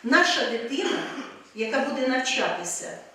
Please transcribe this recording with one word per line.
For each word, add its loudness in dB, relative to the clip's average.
Наша 4
дитина, -2
яка 0
буде 0
навчатися -2